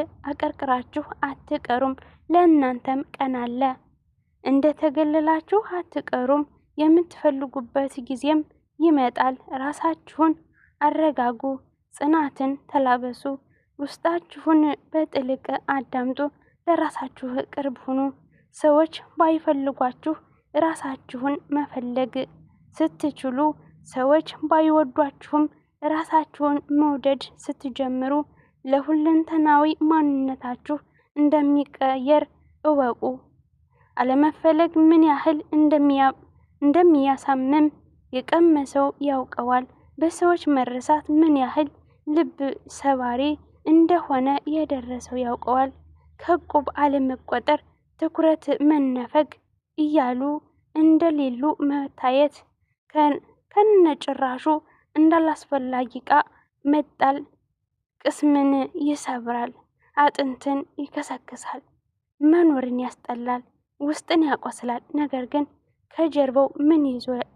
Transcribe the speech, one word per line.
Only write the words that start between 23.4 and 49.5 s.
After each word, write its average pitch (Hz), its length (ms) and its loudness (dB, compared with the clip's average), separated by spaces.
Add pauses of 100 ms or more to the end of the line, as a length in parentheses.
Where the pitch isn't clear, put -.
ሰዎች 277 400 0 (180)
ባይወዷችሁም 302 960 0 (380)
ራሳችሁን 302 760 -2 (180)
መውደድ 285 480 0 (160)
ስትጀምሩ፣ 262 720 -6 (520)
ለሁለንተናዊ 302 1000 2 (220)
ማንነታችሁ 269 880 -2 (400)
እንደሚቀየር 285 1080 0 (400)
እወቁ። 277 380 0 (960)
አለመፈለግ 311 760 2 (100)
ምን 320 220 8
ያህል 302 340 2 (140)
እንደሚያ-፣ 285 560 4 (540)
እንደሚያሳምም 285 1040 4 (460)
የቀመሰው 277 760 2 (140)
ያውቀዋል። 254 640 -2 (340)
በሰዎች 339 500 0
መረሳት 254 640 -2
ምን 302 260 4
ያህል 269 320 -2 (380)
ልብ 302 320 -2 (340)
ሰባሪ 254 500 -2 (440)
እንደሆነ 320 640 2 (220)
የደረሰው 254 680 -6
ያውቀዋል። 254 520 -2 (500)
ከዕቁብ - 460 -2 (100)
አለመቆጠር፣ 277 840 -2 (400)
ትኩረት 320 440 0 (180)
መነፈግ 285 680 0 (500)